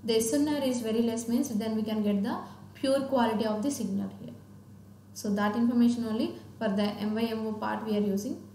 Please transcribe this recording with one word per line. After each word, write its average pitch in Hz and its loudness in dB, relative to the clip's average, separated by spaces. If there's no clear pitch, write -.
The 226 0
S 226 2
N 294 2
R 285 0
is 247 0
very 220 0
less - -4
means 240 2
then 220 -2
we 214 0
can 214 -2
get 202 2
the 302 -2
pure 269 2
quality 220 2
of 214 0
the 285 0
signal 196 -4
here. - -12
So - -6
that 208 2
information 240 4
only 240 -2
for 220 0
the 196 2
M 214 0
Y 226 0
M 220 -4
O 220 -2
part 214 -4
we 214 0
are 208 2
using. 208 -2